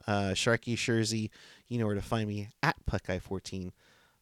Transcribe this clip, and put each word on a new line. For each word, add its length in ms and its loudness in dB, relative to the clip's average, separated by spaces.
uh, 280 2
Sharky 420 2
jersey, 540 2
you 100 -2
know 80 2
where 80 2
to 80 0
find 260 -2
me, 220 -6
at 220 2
Puckeye 380 -2
fourteen 500 -6